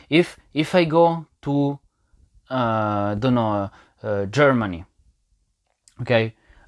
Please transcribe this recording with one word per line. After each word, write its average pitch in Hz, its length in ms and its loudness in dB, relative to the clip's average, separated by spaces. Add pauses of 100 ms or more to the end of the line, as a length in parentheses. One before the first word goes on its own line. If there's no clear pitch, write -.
(100)
if, 165 300 0 (140)
if 151 200 -4
I 180 120 4
go 165 420 2 (160)
to, 143 360 -2 (720)
uh, 107 680 -2
don't 123 200 0
know, 104 340 0 (320)
uh, 101 240 -4
Germany, 110 600 0 (1160)
okay, 113 320 0 (340)